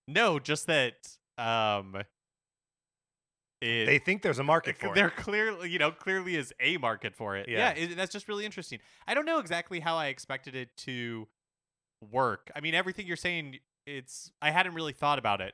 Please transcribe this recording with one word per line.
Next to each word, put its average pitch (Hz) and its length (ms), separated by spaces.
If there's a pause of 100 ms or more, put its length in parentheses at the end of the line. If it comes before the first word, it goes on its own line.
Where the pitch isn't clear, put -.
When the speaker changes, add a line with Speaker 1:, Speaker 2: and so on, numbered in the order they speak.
Speaker 1:
No, 175 300
just 147 300
that, 135 280 (420)
um, 107 580 (1700)
it 117 240
Speaker 2:
They 135 140
think 190 220
there's 147 180
a 135 40
market 160 360
Speaker 1:
c-, 202 80
Speaker 2:
for 202 80
Speaker 1:
there 196 120
Speaker 2:
it. 165 80
Speaker 1:
clearly, 202 540
you 175 100
know, 151 120
clearly 185 440
is 139 240
a 147 180
market 117 380
for 101 220
it. 98 100
Speaker 2:
Yeah. 175 260
Speaker 1:
Yeah, 156 100
it, 170 120
that's 185 160
just 202 160
really 208 180
interesting. 180 340 (280)
I 214 60
don't 285 120
know 320 140
exactly 170 400
how 165 160
I 156 120
expected 135 480
it 127 240
to 117 480 (840)
work. 120 440
I 147 40
mean, 160 160
everything 185 320
you're 175 80
saying, 156 440 (260)
it's, 135 460 (100)
I 151 100
hadn't 180 220
really 165 200
thought 147 260
about 104 200
it. 95 140